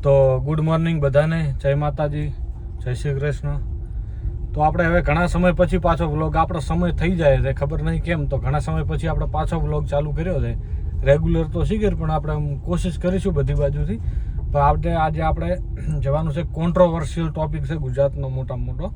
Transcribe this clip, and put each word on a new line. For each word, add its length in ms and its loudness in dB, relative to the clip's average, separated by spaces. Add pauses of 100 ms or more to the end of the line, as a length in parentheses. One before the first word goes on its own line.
તો 360 6
ગુડ 200 -2
મોર્નિંગ 420 0
બધાને, 520 2 (100)
જય 120 2
માતાજી, 560 -2 (540)
જય 80 -4
શ્રી 200 -2
કૃષ્ણ. 460 -2 (920)
તો 80 0
આપણે 240 2
હવે 160 4
ઘણા 240 2
સમય 260 4
પછી 260 2
પાછો 300 2
વ્લોગ, 300 0
આપણો 220 0
સમય 320 0
થઈ 200 0
જાય 300 4
છે, 120 0
ખબર 280 -2
નહીં 220 0
કેમ, 240 0
તો 100 0
ઘણા 220 0
સમય 240 -2
પછી 240 -2
આપણે 180 0
પાછો 340 -2
વ્લોગ 260 0
ચાલુ 260 0
કર્યો 300 0
છે. 160 0 (460)
રેગ્યુલર 440 4
તો 160 -2
શીખર, 320 0
પણ 160 -2
આપણે 220 0
આમ 240 -2
કોશિશ 420 -2
કરીશું 340 0
બધી 200 0
બાજુથી. 460 0 (520)
પણ 100 2
આપણે, 320 2
આજે 280 0
આપણે 360 0 (220)
<clears throat> 200 -2
જવાનું 340 0
છે, 100 -2
કોન્ટ્રોવર્શિયલ 840 2
ટોપિક 360 -2
છે 100 -4
ગુજરાતનો 540 -2
મોટામાં 360 -4
મોટો 300 -6